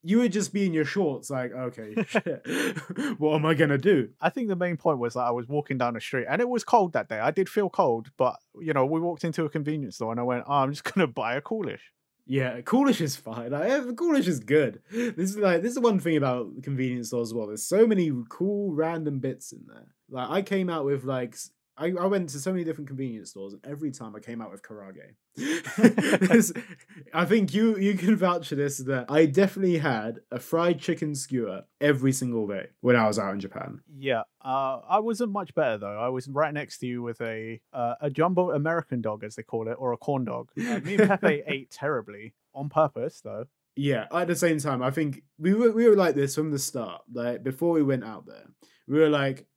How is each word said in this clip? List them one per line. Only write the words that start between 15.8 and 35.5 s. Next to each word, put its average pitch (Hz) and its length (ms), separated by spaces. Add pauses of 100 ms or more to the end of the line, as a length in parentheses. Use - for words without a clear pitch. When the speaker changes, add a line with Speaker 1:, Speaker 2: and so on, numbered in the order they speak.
Speaker 1:
one 226 180
thing 156 180
about 127 440
convenience 127 460
stores 117 220
as 110 40
well. 113 140
There's 107 180
so 214 220
many 180 240 (180)
cool 202 440
random 156 460
bits - 340
in - 120
there. 55 220 (220)
Like, 127 200
I 180 120
came 190 280
out 160 140
with, 139 220
like, 127 300
s-, - 160 (260)
I, 156 140
I 180 160
went 190 220
to 143 100
so 185 120
many 180 140
different 151 240
convenience 123 400
stores, 98 240
and 101 120
every 143 260
time 113 220
I 107 60
came 117 220
out 104 100
with 101 100
karage. 98 540 (220)
<laughs> 311 240 (160)
There's, 220 760 (600)
I 165 120
think 190 280
you, 220 240
you 202 180
can 185 200
vouch 175 340
for 151 60
this, 143 240
that 131 300
I 156 160
definitely 185 520
had 117 420 (120)
a 123 80
fried 165 400
chicken 151 360
skewer 113 480 (160)
every 135 320
single 120 360
day 98 200 (140)
when 123 140
I 113 120
was 104 120
out 98 140
in 101 60
Japan. - 420 (160)
Speaker 2:
Yeah, 131 240 (220)
uh, 135 440
I 185 120
wasn't 220 320
much 196 220